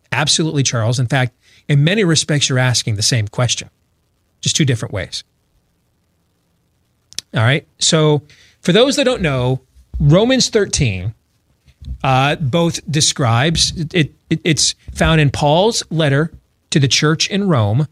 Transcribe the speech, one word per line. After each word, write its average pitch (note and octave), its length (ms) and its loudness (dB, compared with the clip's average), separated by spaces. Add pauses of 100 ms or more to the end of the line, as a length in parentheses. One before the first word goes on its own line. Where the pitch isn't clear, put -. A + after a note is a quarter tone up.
(100)
Absolutely, D3 540 0
Charles. A#2 340 0
In B2+ 80 0
fact, B2+ 260 0 (360)
in C#3+ 160 4
many G3 200 2
respects, D3+ 440 0
you're B2+ 100 0
asking B2 380 0
the G#2 60 -4
same G#2+ 260 0
question, - 420 -4 (680)
just - 160 -4
two D#3+ 80 2
different A#2 280 -4
ways. F2+ 300 -10 (2000)
All A#2 100 0
right. C3 240 0 (120)
So D3+ 440 2 (380)
for F3 120 0
those B3+ 240 4
that C#4+ 80 0
don't A#3+ 180 -2
know, C3 400 -2 (380)
Romans G#3+ 500 4
thirteen, A2+ 640 -2 (880)
uh, C3+ 340 0
both E3+ 440 -2 (100)
describes, C#3 800 0 (220)
it, D#3+ 180 0 (160)
it, D#3+ 160 -2
it's - 300 0 (180)
found D#3+ 280 2
in C#3+ 100 2
Paul's E3+ 600 0
letter D#3 420 0 (380)
to D#3+ 100 2
the C3+ 80 2
church D#3 420 0
in G3+ 180 -2
Rome, B2 440 0